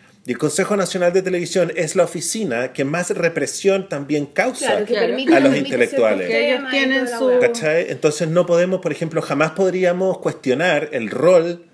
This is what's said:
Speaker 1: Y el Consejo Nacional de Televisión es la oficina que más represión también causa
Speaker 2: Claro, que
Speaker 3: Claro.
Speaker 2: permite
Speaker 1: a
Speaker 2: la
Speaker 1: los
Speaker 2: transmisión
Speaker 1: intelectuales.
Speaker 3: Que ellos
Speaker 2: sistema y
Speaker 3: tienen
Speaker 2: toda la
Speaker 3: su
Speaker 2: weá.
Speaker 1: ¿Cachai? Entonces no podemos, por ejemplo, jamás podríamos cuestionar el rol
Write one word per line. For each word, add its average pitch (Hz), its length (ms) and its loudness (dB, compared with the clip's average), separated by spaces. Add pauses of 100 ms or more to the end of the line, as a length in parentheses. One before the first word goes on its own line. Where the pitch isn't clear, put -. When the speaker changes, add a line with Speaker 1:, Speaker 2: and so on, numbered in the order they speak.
(260)
Speaker 1:
Y 127 80 -4
el 117 40 -10
Consejo 175 380 -2
Nacional 180 380 0
de 185 80 2
Televisión 175 540 -2
es 165 200 -4
la 180 80 4
oficina 156 720 -4
que 147 100 -2
más 170 280 -2
represión 185 800 -2
también 143 380 -4
causa 240 400 -2
Speaker 2:
Claro, 208 180 0
que 202 80 -4
Speaker 3:
Claro. 214 140 0
Speaker 2:
permite 254 240 0
Speaker 1:
a - 40 6
Speaker 2:
la - 60 6
Speaker 1:
los 135 120 4
Speaker 2:
transmisión 135 280 0
Speaker 1:
intelectuales. 107 460 2
Speaker 3:
Que 233 220 0
ellos 254 120 0
Speaker 2:
sistema 269 80 -8
y - 80 -6
Speaker 3:
tienen 269 280 0
Speaker 2:
toda 247 60 -4
la 233 60 -6
Speaker 3:
su 262 100 -2
Speaker 2:
weá. 247 120 4
Speaker 1:
¿Cachai? 233 520 2
Entonces 151 360 -2
no 170 180 2
podemos, 180 360 2
por 165 100 -2
ejemplo, 156 300 -4
jamás 156 300 0
podríamos 185 680 0
cuestionar 147 720 0
el 113 180 -4
rol 170 640 2